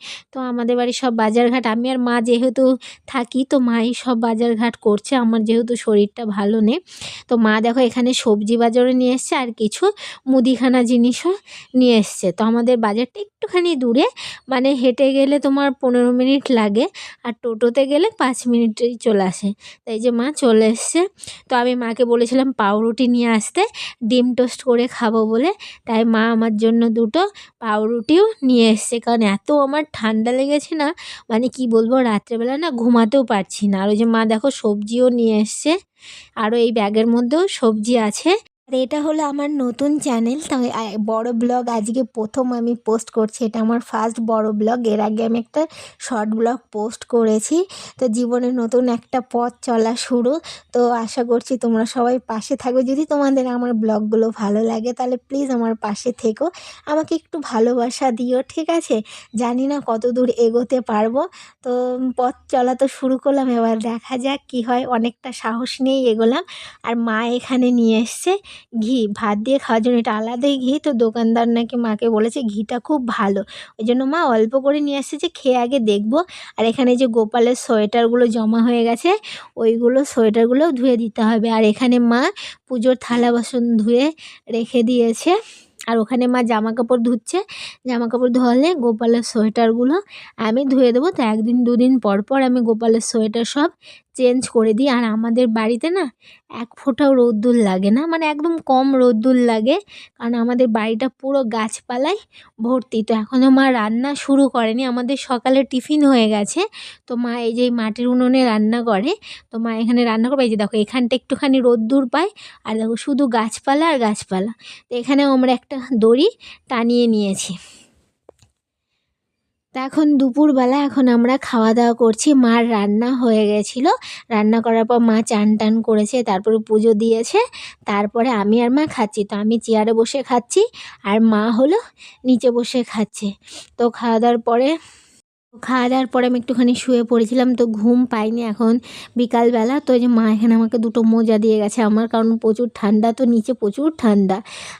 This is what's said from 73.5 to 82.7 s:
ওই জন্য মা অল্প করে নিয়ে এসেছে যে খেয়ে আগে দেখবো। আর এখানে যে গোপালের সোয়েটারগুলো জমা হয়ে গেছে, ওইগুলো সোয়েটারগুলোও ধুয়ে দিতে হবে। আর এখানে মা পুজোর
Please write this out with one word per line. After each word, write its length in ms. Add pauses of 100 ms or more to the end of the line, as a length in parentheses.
ওই 100
জন্য 180
মা 220
অল্প 340
করে 220
নিয়ে 180
এসেছে 200
যে 160
খেয়ে 220
আগে 220
দেখবো। 400 (340)
আর 120
এখানে 300
যে 120
গোপালের 520
সোয়েটারগুলো 680
জমা 340
হয়ে 220
গেছে, 260 (460)
ওইগুলো 500
সোয়েটারগুলোও 640
ধুয়ে 260
দিতে 240
হবে। 280
আর 140
এখানে 360
মা 220 (420)
পুজোর 320